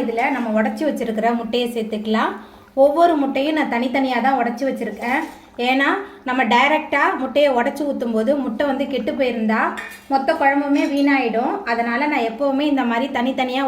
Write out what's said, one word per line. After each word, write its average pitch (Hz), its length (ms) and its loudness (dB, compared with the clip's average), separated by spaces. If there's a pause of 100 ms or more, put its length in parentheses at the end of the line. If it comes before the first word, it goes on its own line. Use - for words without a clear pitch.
இதுல 226 180 -2 (140)
நம்ம 226 240 -2
உடைச்சு 254 280 -2
வச்சிருக்கிற 220 400 -2 (120)
முட்டையை 233 340 -2
சேர்த்துக்கலாம். 220 580 -2 (520)
ஒவ்வொரு 330 380 6
முட்டையும் 269 360 0
நான் 269 160 0
தனித்தனியா 254 520 0
தான் 269 140 2
உடைச்சு 233 300 -2
வச்சிருக்கேன். 233 520 -4 (460)
ஏன்னா 269 220 2 (380)
நம்ம 254 140 0 (120)
டைரக்டா 285 500 2 (180)
முட்டையை 285 280 2 (100)
உடைச்சு 277 320 -2
ஊத்தும் 233 260 -2
போது 226 140 2 (120)
முட்டை 240 280 -2
வந்து 262 220 -2
கெட்டு 240 260 -2
போயிருந்தா 220 420 0 (500)
மொத்த 311 300 2
குழம்புமே 285 420 2 (120)
வீணாயிடும். 269 580 2 (180)
அதனால 233 300 -2 (100)
நான் 240 200 0
எப்பவுமே 277 420 0
இந்த 254 180 0
மாதிரி 247 160 0 (120)
தனித்தனியா 254 480 -2